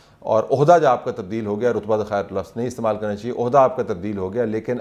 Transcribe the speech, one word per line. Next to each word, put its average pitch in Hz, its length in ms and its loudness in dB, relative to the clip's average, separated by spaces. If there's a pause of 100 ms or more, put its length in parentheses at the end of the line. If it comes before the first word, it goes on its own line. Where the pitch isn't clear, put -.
(220)
और 110 300 0
ओहदा 147 260 6
जो 151 100 4
आपका 120 240 0
तब्दील 107 340 -6
हो 104 100 -2
गया, 117 140 0
रुतबा 107 260 0
तो 104 80 0
खैर 104 280 -2
लफ्ज़ 95 240 -6
नहीं 120 100 -4
इस्तेमाल 113 300 -2
करना 104 180 -4
चाहिए, 117 180 -8
ओहदा 123 280 2
आपका 127 220 4
तब्दील 101 360 -4
हो 95 120 -4
गया, 117 140 -2
लेकिन 110 360 -4